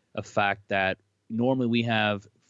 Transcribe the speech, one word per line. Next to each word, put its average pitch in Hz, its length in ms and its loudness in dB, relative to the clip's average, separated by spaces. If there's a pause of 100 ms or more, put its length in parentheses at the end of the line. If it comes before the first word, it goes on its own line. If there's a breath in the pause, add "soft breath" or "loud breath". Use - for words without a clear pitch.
(160)
a 110 80 -8
fact 101 460 -2
that 95 280 0 (320)
normally 123 380 0
we 117 160 2
have 107 440 0 (220)